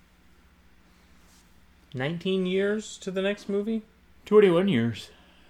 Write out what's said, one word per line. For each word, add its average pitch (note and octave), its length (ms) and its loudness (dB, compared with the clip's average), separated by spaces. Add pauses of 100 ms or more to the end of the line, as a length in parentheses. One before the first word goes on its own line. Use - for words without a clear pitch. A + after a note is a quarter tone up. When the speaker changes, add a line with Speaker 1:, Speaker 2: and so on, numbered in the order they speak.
(1900)
Speaker 1:
nineteen F3 520 -4
years G3+ 520 -4
to - 120 -12
the F#3+ 120 -6
next G3+ 260 -4
movie? G#3 340 -4 (440)
Speaker 2:
Twenty-one G3 420 6
years. A#2 420 0 (400)